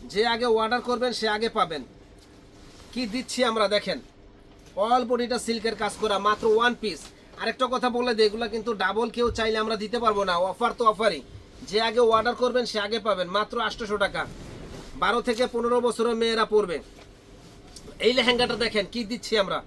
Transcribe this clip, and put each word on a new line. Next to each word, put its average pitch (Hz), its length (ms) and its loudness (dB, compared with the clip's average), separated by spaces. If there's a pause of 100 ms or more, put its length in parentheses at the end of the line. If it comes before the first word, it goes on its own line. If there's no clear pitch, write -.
(120)
যে 196 100 0 (120)
আগে 233 120 -2 (120)
অর্ডার 220 300 0
করবেন 247 300 0
সে 220 80 -2 (100)
আগে 226 120 -2 (100)
পাবেন। 160 240 -2 (1080)
কি 247 100 -4 (120)
দিচ্ছি 247 260 -4 (100)
আমরা 220 240 2
দেখেন, 185 240 0 (840)
all 247 260 4
বডিটা 240 340 0
সিল্কের 226 380 -2
কাজ 202 100 -2 (100)
করা, 202 140 2 (120)
মাত্র 214 160 0 (120)
ওয়ান 240 240 4
পিস। 185 200 -4 (400)
আরেকটা 220 340 -2
কথা 247 220 0
বলে 247 200 0
দিই, 220 120 4
এগুলা 226 260 -4
কিন্তু 226 160 -4 (120)
ডাবল 202 340 0
কেউ 240 120 2 (100)
চাইলে 220 240 0
আমরা 220 200 -2
দিতে 214 220 -4
পারবো 208 240 2
না, 175 60 2 (160)
অফার 240 280 -2
তো 240 140 0
অফারই। 180 280 2 (480)
যে 208 100 0 (100)
আগে 226 120 2 (140)
অর্ডার 220 280 2
করবেন 247 280 2
সে 214 160 -2
আগে 220 200 -4
পাবেন, 185 300 0
মাত্র 214 200 -2 (100)
আটশোশো 208 380 -4
টাকা। 165 180 -2 (800)
বারো 214 260 2
থেকে 240 160 2 (100)
পনেরো 240 320 2
বছরের 226 340 0
মেয়েরা 226 240 2 (100)
পরবে। 185 220 4 (1300)
এই 240 100 6
লেহেঙ্গাটা 240 480 2
দেখেন 214 280 0
কি 240 80 -4 (100)
দিচ্ছি - 220 -4 (100)
আমরা 175 240 -2